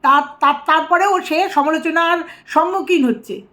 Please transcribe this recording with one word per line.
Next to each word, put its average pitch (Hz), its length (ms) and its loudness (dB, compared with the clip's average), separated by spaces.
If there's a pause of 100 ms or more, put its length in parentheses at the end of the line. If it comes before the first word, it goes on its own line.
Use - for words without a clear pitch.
তার, 285 200 4 (180)
তার, 285 140 2 (120)
তারপরেও 349 540 2
সে 339 280 -2
সমালোচনার 320 680 0 (280)
সম্মুখীন 359 580 0
হচ্ছে। 208 380 -4 (100)